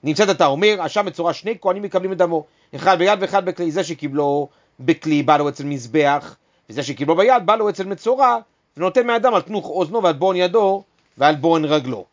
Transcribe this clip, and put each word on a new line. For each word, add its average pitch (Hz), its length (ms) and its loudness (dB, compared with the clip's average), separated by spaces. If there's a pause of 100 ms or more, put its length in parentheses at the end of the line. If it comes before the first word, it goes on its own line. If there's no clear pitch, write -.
נמצאת 156 260 0
אתה 180 160 4
אומר, 175 340 2
אשם 190 260 -2
מצורע, 170 280 -4
שני 208 280 -6
כהנים 196 220 -2
מקבלים 190 280 -4
את 190 60 -8
דמו, 170 280 0 (300)
אחד 175 220 2
ביד 190 240 2
ואחד 190 240 -2
בכלי. 170 260 -4
זה 175 120 -2
שקיבלו 143 640 -4 (320)
בכלי, 147 440 0
בא 147 140 4
לו 147 120 0
אצל 139 140 -10
מזבח, 143 720 -2 (340)
וזה 123 140 -8
שקיבלו 143 320 -2
ביד, 214 300 2
בא 208 100 4
לו 220 140 0
אצל 190 160 -6
מצורע, 240 520 0 (400)
ונותן 240 300 0
מהדם 233 260 2
על 185 80 2
תנוך 196 240 -8
אוזנו 180 380 -4
ועל 170 100 4
בון 180 220 0
ידו 190 480 0 (340)
ועל 147 180 4
בון 160 300 2
רגלו. 127 480 -2